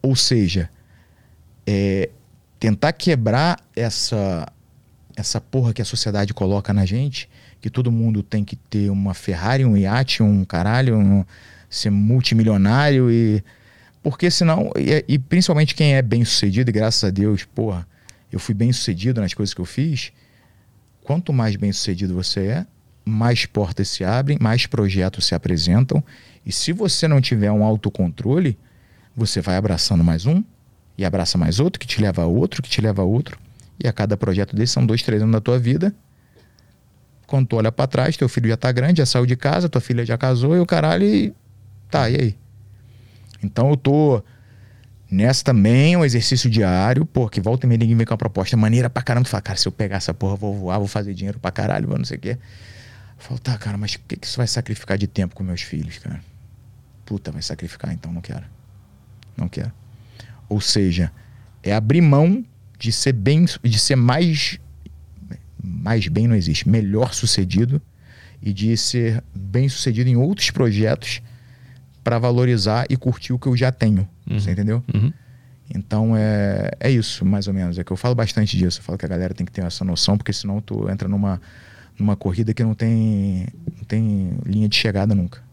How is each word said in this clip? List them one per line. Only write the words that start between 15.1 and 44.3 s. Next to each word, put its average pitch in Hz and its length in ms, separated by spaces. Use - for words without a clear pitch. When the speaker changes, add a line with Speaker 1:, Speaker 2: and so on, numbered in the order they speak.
Speaker 1:
principalmente 156 560
quem 147 220
é 131 80
bem 113 200
sucedido, 110 460
e - 40
graças 110 300
a 101 60
Deus, 98 360
porra, 95 420
eu 92 60
fui 110 160
bem 117 180
sucedido 113 500
nas 95 120
coisas 101 220
que - 60
eu 87 40
fiz, 143 460
quanto 160 320
mais 110 220
bem 101 160
sucedido 92 420
você 92 320
é, 139 200
mais 113 440
portas 98 420
se - 140
abrem, 131 360
mais 117 280
projetos 95 580
se - 80
apresentam, 90 680
e 104 60
se - 200
você 180 360
não 143 120
tiver 107 320
um 107 120
autocontrole, 110 920
você 107 260
vai 90 160
abraçando 92 460
mais 85 240
um, 180 160
e 95 80
abraça 92 360
mais 82 200
outro, 170 200
que - 80
te - 120
leva 95 220
a 82 60
outro, 120 340
que - 80
te - 120
leva 104 200
a 90 40
outro, 113 340
e 127 40
a 117 60
cada 104 220
projeto 98 400
desse 113 180
são 127 120
dois, 110 160
três 107 220
anos 110 100
da 110 80
tua 123 160
vida. 147 360
Quando 131 220
tu 120 100
olha 110 140
pra 135 160
trás, 131 280
teu 127 140
filho 113 200
já 113 80
tá 127 140
grande, 147 280
já 139 80
saiu 123 180
de 123 100
casa, 165 320
tua 127 140
filha 120 240
já 117 120
casou, 131 380
e 180 40
o 175 60
caralho, 170 400
e... 208 280
Tá, 139 200
e 127 60
aí? 123 220
Então 120 280
eu 143 60
tô 139 460